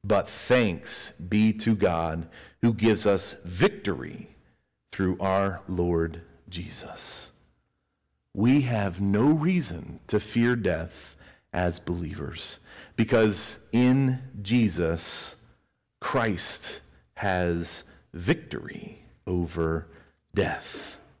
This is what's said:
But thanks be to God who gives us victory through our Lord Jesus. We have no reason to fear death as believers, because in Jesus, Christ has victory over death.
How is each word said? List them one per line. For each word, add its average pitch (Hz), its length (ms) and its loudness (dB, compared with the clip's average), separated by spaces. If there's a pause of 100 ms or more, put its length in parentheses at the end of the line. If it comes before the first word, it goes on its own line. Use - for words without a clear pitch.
But 101 240 0
thanks - 840 2
be 104 420 4
to 110 220 2
God 82 520 0 (340)
who 113 120 4
gives 107 320 2
us 98 380 2
victory - 920 -4 (560)
through 92 280 0
our 98 480 0
Lord 85 540 -2 (280)
Jesus. - 800 -12 (1040)
We 127 280 4
have 104 380 -2
no 101 260 2
reason 156 800 0
to 104 120 2
fear 120 360 2
death 85 600 -4 (360)
as 87 280 -2
believers, 82 800 -8 (360)
because 110 600 2 (140)
in 127 480 4 (200)
Jesus, 87 960 0 (640)
Christ - 840 -2 (340)
has 87 680 0 (300)
victory - 880 -6 (220)
over 82 640 -2 (480)
death. - 640 -4 (200)